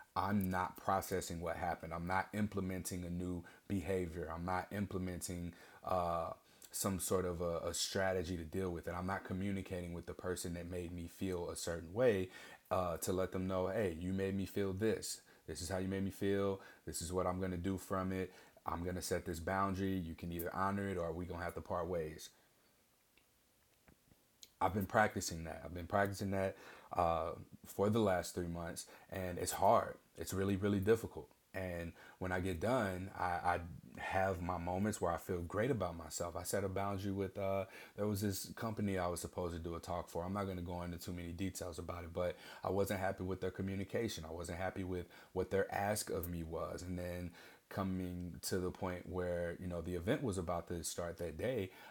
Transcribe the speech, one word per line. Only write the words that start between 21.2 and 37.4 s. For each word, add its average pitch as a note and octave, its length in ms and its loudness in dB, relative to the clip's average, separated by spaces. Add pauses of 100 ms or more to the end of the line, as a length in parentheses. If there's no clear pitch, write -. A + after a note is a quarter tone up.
gonna E2+ 200 -4
have E2+ 100 -4
to - 80 -6
part F2 240 0
ways." E2 420 -2 (2250)
I've F2+ 140 4
been G2 120 2
practicing G2+ 580 4
that. D#2+ 200 -8
I've D#2+ 100 -8
been F2 120 -6
practicing G2+ 460 4
that, G2 240 2 (360)
uh, E2 380 4 (340)
for G2 240 2
the A2 120 4
last F#2 340 4
three F2 140 -2
months, E2+ 380 -6 (240)
and F2+ 280 -4
it's F2+ 140 -2
hard. G2+ 420 6 (240)
It's E2 160 -6
really, F#2+ 220 4
really G2+ 240 4
difficult. G2+ 480 4 (260)
And F2 380 -2 (260)
when F#2 140 -2
I F#2 80 2
get F2+ 200 0
done, G2 580 2
I, F2+ 60 0
I F2 360 2 (380)
have F#2+ 440 2
my F2 160 0
moments F#2 420 0
where F2 120 2
I E2 40 2
feel F2+ 260 -2
great G#2 280 2
about F2+ 260 0
myself. E2 400 -6
I F2 60 -4
set G2 220 0
a G2 40 0
boundary G2 440 0
with, F#2+ 260 -2
uh, G2 260 2 (320)